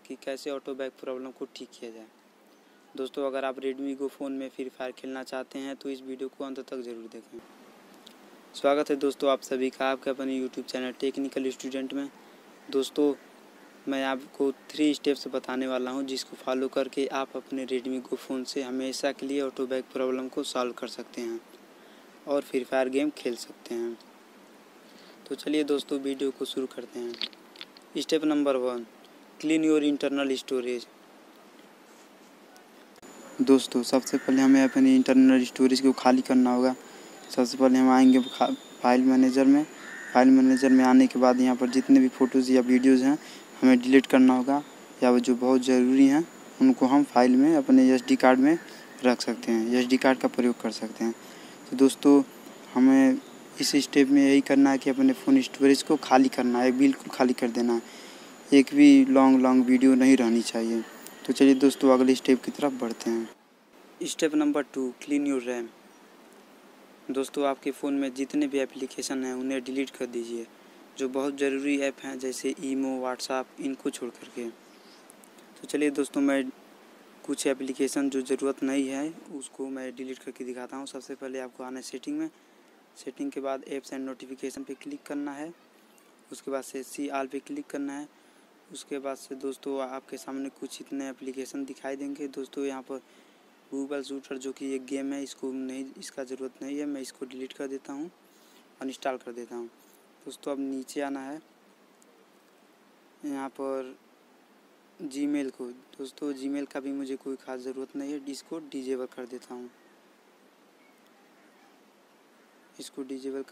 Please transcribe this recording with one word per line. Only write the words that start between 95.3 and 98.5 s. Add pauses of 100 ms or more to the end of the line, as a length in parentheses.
नहीं, (140)
इसका
ज़रूरत
नहीं
है,
मैं
इसको
delete
कर
देता
हूँ, (720)